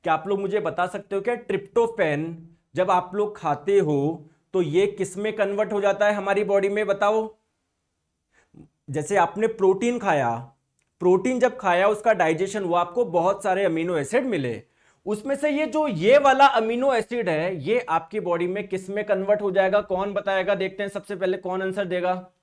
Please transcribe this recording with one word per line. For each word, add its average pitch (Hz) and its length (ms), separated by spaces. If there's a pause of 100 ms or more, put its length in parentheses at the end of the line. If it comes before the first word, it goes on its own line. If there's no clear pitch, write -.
क्या 165 100
आप 160 140
लोग 196 120
मुझे 196 200
बता 175 280
सकते 202 280
हो 196 60
क्या? 240 140
ट्रिप्टोफैन 196 1120 (260)
जब 185 160
आप 180 240
लोग 208 220
खाते 170 420
हो 151 500 (240)
तो 185 80
ये 170 260
किस 190 300
में 214 180
कन्वर्ट 202 380
हो 202 80
जाता 202 260
है 208 60
हमारी 196 300
बॉडी 196 260
में, 208 180
बताओ? 220 480 (1500)
जैसे 151 280
आपने 196 300
प्रोटीन 220 520
खाया, 131 540 (460)
प्रोटीन 190 400
जब 247 180
खाया, 185 300
उसका 214 260
डाइजेशन 180 500
हुआ, 175 180
आपको 175 240
बहुत 180 380
सारे 196 200
अमीनो 165 340
एसिड 208 280
मिले, 131 380 (420)
उसमें 214 300
से 285 140
ये 294 160
जो 302 220
ये 208 300
वाला 277 280
अमीनो 247 480
एसिड 226 360
है, 165 340
ये 226 260
आपकी 165 300
बॉडी 175 280
में 202 200
किस 185 220
में 208 160
कन्वर्ट 208 360
हो 202 100
जाएगा? 190 300
कौन 202 320
बताएगा? 196 420
देखते 190 280
हैं 202 60
सबसे 202 260
पहले 185 220
कौन 185 240
आंसर 190 240
देगा। 180 460 (120)